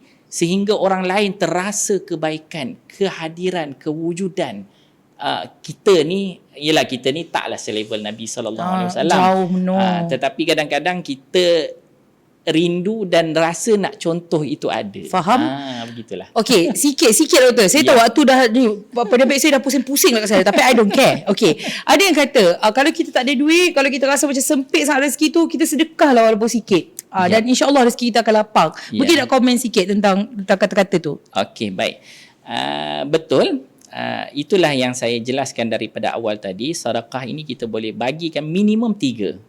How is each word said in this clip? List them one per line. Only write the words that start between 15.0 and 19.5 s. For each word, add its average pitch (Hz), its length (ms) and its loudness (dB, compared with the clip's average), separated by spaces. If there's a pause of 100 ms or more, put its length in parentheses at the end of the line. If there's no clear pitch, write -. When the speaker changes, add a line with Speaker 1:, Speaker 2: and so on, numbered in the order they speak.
Speaker 2:
Faham? 196 340 2
Speaker 1:
Ah, 277 420 -6
begitulah. 117 480 -12
Speaker 2:
Okey, 208 440 2
sikit-sikit 285 680 2
doktor. 233 240 4
Saya 254 140 4
Speaker 1:
Ya. 254 60 2
Speaker 2:
tahu 277 120 6
waktu 226 240 4
dah 262 240 4
ni, 240 160 2 (300)
apa 240 220 -2
nama 262 180 4
saya 277 240 2